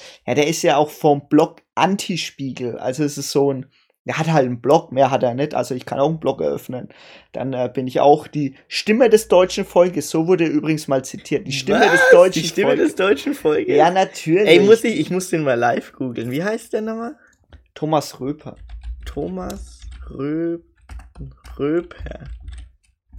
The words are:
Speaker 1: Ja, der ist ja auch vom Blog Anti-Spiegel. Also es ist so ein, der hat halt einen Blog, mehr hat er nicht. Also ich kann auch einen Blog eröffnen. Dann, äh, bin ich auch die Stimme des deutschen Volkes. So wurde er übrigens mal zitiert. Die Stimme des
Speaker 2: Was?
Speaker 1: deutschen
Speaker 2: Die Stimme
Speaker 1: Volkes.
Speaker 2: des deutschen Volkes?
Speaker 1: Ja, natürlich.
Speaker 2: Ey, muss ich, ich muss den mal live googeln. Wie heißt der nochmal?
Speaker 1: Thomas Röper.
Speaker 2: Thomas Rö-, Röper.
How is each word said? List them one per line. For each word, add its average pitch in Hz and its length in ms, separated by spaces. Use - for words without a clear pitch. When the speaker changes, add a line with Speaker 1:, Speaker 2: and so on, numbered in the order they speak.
Speaker 1:
Ja, 123 80
der 147 140
ist 160 160
ja 151 140
auch 151 120
vom 143 400
Blog - 320
Anti-Spiegel. 143 1040
Also 127 260
es 143 140
ist 139 140
so 139 220
ein, 127 140
der 123 120
hat 160 100
halt 151 200
einen 120 120
Blog, 151 320
mehr 131 200
hat 123 120
er 123 100
nicht. 143 200
Also 123 220
ich 127 100
kann - 140
auch 143 100
einen 160 100
Blog 139 220
eröffnen. 76 480
Dann, 131 220
äh, 123 200
bin 127 140
ich 131 140
auch 147 260
die 139 280
Stimme 220 420
des 214 200
deutschen 185 340
Volkes. 175 460
So 160 180
wurde 175 160
er 160 60
übrigens 151 400
mal 135 160
zitiert. - 420
Die 135 60
Stimme 139 260
des - 220
Speaker 2:
Was? 508 100
Speaker 1:
deutschen 175 300
Speaker 2:
Die - 80
Stimme 208 220
Speaker 1:
Volkes. - 160
Speaker 2:
des - 80
deutschen 208 380
Volkes? 151 400
Speaker 1:
Ja, 156 180
natürlich. 185 580
Speaker 2:
Ey, 170 100
muss 214 240
ich, 220 160
ich 156 100
muss 180 200
den 160 140
mal 135 100
live 117 400
googeln. 120 380
Wie 151 120
heißt 220 300
der 214 80
nochmal? 226 340
Speaker 1:
Thomas 156 440
Röper. 143 380
Speaker 2:
Thomas 185 760
Rö-, 165 500
Röper. 151 680